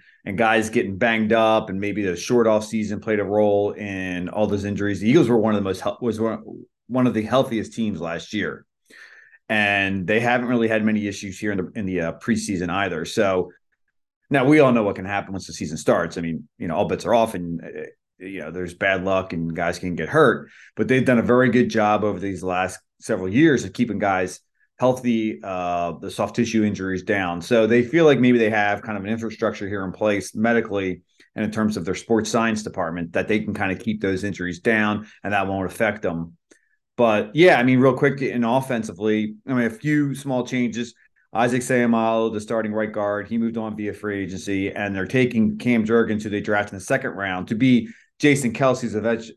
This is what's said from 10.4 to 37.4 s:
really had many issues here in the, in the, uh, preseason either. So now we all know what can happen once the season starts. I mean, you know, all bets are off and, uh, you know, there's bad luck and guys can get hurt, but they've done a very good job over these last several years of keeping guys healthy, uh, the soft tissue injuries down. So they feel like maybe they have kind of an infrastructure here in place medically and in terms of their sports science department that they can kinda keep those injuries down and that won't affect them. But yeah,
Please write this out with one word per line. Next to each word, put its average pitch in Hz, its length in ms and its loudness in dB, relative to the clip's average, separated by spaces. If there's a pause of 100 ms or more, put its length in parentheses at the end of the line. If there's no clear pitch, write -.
really 117 220 2
had 110 160 0
many 107 240 0
issues 98 280 -10
here 107 140 -4
in 98 80 -2
the, 90 160 -6
in 104 120 -6
the, 92 140 -2
uh, 82 120 -4
preseason 98 580 -2
either. 87 340 -2
So 95 460 0 (800)
now 139 140 2
we 151 160 6
all 131 100 8
know 117 140 4
what 98 100 0
can 95 100 -8
happen 98 280 -6
once 95 160 -10
the 82 40 -14
season 80 240 -8
starts. 87 400 0
I 90 40 -6
mean, 82 280 -6 (100)
you 95 100 -8
know, 78 80 -2
all 95 100 0
bets 87 180 -4
are 101 100 2
off 113 200 2
and, 85 260 -6
uh, 78 260 -12 (320)
you 95 200 -12
know, 78 140 -10
there's 87 200 -8
bad 98 300 0
luck 95 300 0
and 82 220 -4
guys 87 260 -2
can 90 160 -6
get 80 120 -4
hurt, 135 400 4 (280)
but 110 100 -2
they've 127 180 2
done 123 140 4
a 113 40 2
very 123 280 4
good 117 180 4
job 107 360 2
over 98 160 -2
these 92 240 -6
last 92 340 -2 (220)
several 95 280 -4
years 131 360 4
of 92 80 -10
keeping 110 260 -2
guys 92 400 -2 (400)
healthy, 120 640 0
uh, 87 560 -2
the 98 100 -10
soft 101 240 -4
tissue 113 300 2
injuries 95 380 -2
down. 90 400 -2
So 113 240 4
they 120 160 6
feel 160 220 4
like 143 160 6
maybe 123 180 6
they 110 120 4
have 104 320 0
kind 107 140 -6
of 95 80 -8
an 101 60 -4
infrastructure 107 580 -4
here 98 160 -4
in 92 80 -6
place 104 420 -2
medically 101 680 0 (340)
and 110 80 -2
in 104 60 -2
terms 107 260 0
of 90 80 -6
their 92 100 -4
sports 113 360 0
science 113 320 0
department 85 500 -6
that 95 160 -2
they 107 120 2
can 104 140 -6
kinda 95 220 -2
keep 107 240 -6
those 95 240 -2
injuries 90 360 -8
down 107 460 0 (160)
and 101 120 -4
that 98 120 0
won't 98 200 -2
affect 104 360 -2
them. 85 340 -6 (600)
But 107 380 2
yeah, 160 240 8